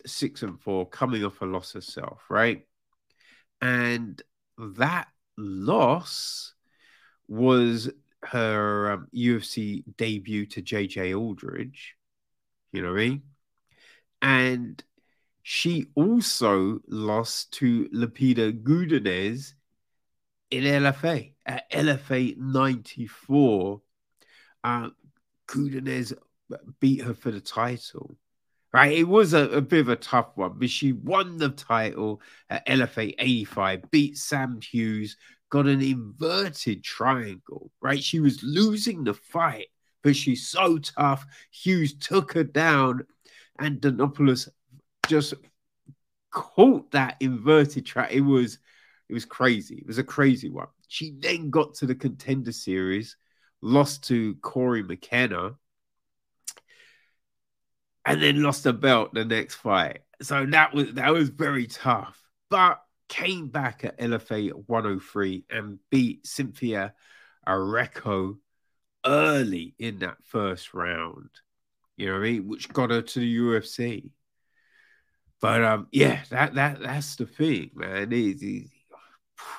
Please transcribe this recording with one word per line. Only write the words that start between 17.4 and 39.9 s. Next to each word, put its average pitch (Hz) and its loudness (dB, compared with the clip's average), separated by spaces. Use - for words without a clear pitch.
to 117 0
Lupita 117 0
Godinez 123 0
in 127 -2
L 143 4
F 139 0
A, 156 -2
at 127 -8
L 151 0
F 139 -4
A 127 0
ninety-four. 127 0
Uh, 120 -4
Godinez 131 -6
beat 135 2
her 120 -6
for - -6
the 104 -6
title, - -6
right? 143 6
It 170 4
was 196 8
a, 147 6
a 135 2
bit 156 4
of 123 2
a 120 2
tough - 0
one, 92 -2
but 127 0
she 139 0
won 175 -2
the 151 0
title 110 -2
at - -6
L 131 4
F - -4
A 110 -4
eighty-five, 101 -2
beat 147 2
Sam 131 -6
Hughes, 107 -4
got 143 2
an 139 4
inverted 135 -4
triangle, 113 -4
right? 139 0
She 160 0
was 143 4
losing 208 0
the 104 0
fight, 139 -2